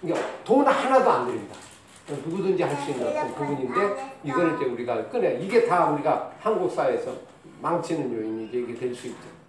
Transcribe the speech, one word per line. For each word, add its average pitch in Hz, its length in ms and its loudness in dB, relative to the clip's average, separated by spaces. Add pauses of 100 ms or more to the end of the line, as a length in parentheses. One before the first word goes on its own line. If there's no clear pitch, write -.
그러니까 170 260 -2 (160)
돈 269 240 6
하나도 262 440 6
안 123 160 2
들인다. 113 280 -6 (720)
누구든지 180 380 0
할 143 120 0
수 143 140 -4
있는 123 160 -2
어떤 262 280 -2
부분인데 143 800 -2 (100)
이걸 151 320 2
이제 143 80 -2
우리가 120 460 -2
꺼내. 220 240 2
이게 226 300 4
다 175 260 4
우리가 147 500 0
한국 180 320 0
사회에서 - 400 0 (500)
망치는 147 500 -2
요인이 110 340 -4
이제 120 120 -4
이게 120 160 -4
될 120 180 -4
수 123 160 -10
있죠. 107 120 -12 (280)